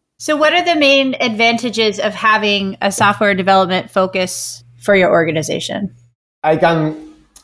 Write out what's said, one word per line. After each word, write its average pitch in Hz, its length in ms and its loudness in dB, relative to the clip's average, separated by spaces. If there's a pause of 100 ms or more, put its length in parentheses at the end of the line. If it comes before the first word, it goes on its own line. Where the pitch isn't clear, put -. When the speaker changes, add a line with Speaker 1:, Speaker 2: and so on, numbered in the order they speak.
(180)
Speaker 1:
So - 160 -4
what 302 200 0
are 349 100 0
the 339 120 0
main 277 440 2
advantages 226 800 -2
of 202 140 -2
having 202 680 0
a 202 100 0
software 202 440 2
development 190 560 2
focus 185 720 -4 (160)
for 202 160 2
your 180 140 4
organization? 160 840 -2 (480)
Speaker 2:
I 156 140 2
can, 165 560 0 (320)